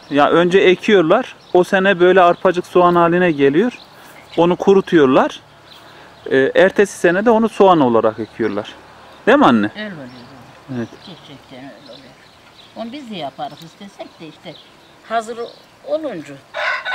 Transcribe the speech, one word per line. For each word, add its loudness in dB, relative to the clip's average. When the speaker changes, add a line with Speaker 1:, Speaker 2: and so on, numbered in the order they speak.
Speaker 1:
ya 2
önce 2
ekiyorlar. 2
O 4
sene 0
böyle 4
arpacık 0
soğan 2
haline 2
geliyor. 0
Onu 2
kurutuyorlar. 2
Ee, 0
ertesi 2
sene 0
de 2
onu 0
soğan 2
olarak 0
ekiyorlar. -6
Değil 4
mi 2
anne? 2
Speaker 2:
Öyle -12
oluyor. -16
Speaker 1:
Evet. -8
Speaker 2:
Gerçekten -20
öyle -20
oluyor. -20
Onu -14
biz -16
de -12
yaparız -12
istesek -20
de -18
işte -20
hazır -6
olunca -8